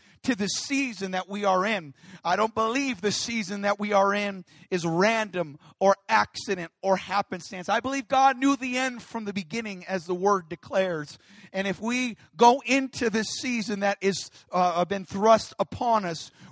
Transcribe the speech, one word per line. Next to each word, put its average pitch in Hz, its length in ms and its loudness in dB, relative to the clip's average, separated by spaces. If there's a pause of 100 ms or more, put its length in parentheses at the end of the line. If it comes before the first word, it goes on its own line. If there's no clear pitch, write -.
(220)
to 254 140 -2
the 196 100 -2
season 214 680 -4
that 185 160 -6
we 202 160 -6
are 190 220 2
in? 175 280 -4 (280)
I 180 140 0
don't 220 180 0
believe 226 460 -2
the 202 100 0
season 202 520 -4
that 202 180 0
we 208 120 -2
are 196 220 4
in 202 300 -4 (260)
is 170 160 -2
random 180 720 0 (220)
or 196 160 6 (120)
accident 202 600 0 (120)
or 190 140 4
happenstance. 185 720 -6
I 220 120 0
believe 262 260 -4
God 262 320 4
knew 277 160 4
the 254 220 -4
end 254 260 -4
from 226 220 -10
the 202 80 -6
beginning, 196 540 -6
as 180 180 -4
the 180 100 -4
word 185 340 2
declares. 170 720 -4 (340)
And 190 140 -4
if 190 140 -4
we 240 360 -2 (200)
go 240 280 6
into 262 460 0
this 214 160 0 (140)
season 220 400 -4
that 202 200 0
is, 190 300 -2 (220)
uh, 180 320 2
been 190 200 -4
thrust 220 540 4
upon 220 460 0
us, 170 260 -8 (220)